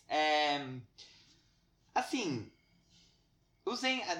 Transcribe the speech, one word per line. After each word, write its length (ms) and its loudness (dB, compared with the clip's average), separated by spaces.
é, 580 2
assim, 560 -2
o 100 -2
Zayn, 260 0